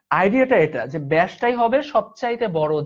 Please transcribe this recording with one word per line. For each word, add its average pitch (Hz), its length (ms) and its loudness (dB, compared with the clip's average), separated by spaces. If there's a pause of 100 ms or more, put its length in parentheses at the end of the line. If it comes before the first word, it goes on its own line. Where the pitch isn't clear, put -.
(100)
আইডিয়াটা 214 460 2 (100)
এটা 127 260 -6
যে 165 60 -6
ব্যাসটাই 170 600 0
হবে 233 220 2
সবচাইতে 233 640 -4
বড় 156 260 -2 (120)